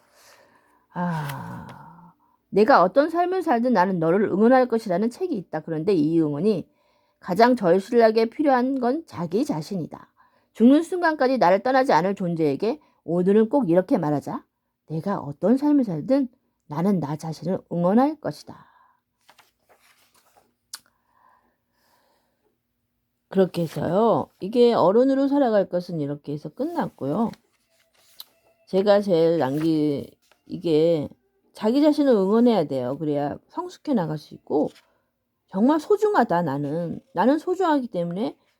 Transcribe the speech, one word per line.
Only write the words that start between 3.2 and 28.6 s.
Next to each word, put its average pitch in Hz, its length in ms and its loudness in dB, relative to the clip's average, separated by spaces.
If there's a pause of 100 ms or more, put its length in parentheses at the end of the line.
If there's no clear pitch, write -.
살든 254 300 0
나는 190 260 2
너를 165 300 2
응원할 247 400 4
것이라는 226 420 -2
책이 359 260 -6
있다. 160 240 -10
그런데 165 340 -4
이 160 260 2
응원이 156 480 -2 (520)
가장 233 360 2
절실하게 220 680 2
필요한 262 540 -2
건 262 260 -4
자기 175 380 -4
자신이다. 165 640 -8 (460)
죽는 269 280 6
순간까지 311 560 -2
나를 185 240 4
떠나지 262 300 2
않을 175 220 2
존재에게 170 680 -2 (240)
오늘은 196 440 2
꼭 233 220 0
이렇게 185 280 2
말하자. 147 460 -4 (420)
내가 165 320 -6
어떤 175 380 0
삶을 285 280 2
살든 208 440 -2 (380)
나는 170 340 0
나 151 160 -6
자신을 165 440 -8 (120)
응원할 214 480 0
것이다. - 460 -12 (4000)
그렇게 185 340 0
해서요. 160 640 -2 (120)
이게 240 320 2
어른으로 254 560 2
살아갈 233 400 2
것은 175 320 -6
이렇게 143 320 -8
해서 151 160 -10
끝났고요. 220 840 -6 (1400)